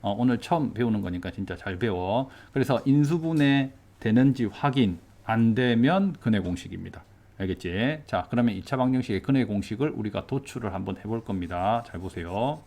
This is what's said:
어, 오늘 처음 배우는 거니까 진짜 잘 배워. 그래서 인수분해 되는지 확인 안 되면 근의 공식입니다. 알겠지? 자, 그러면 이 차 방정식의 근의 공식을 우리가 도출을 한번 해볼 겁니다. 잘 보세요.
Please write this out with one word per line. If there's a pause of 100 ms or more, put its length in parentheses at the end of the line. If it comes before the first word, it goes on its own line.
어,
오늘
처음
배우는
거니까
진짜
잘
배워. (240)
그래서
인수분해 (280)
되는지
확인 (260)
안
되면
근의
공식입니다. (360)
알겠지?
자,
그러면
이
차
방정식의
근의
공식을
우리가
도출을
한번
해볼
겁니다.
잘
보세요.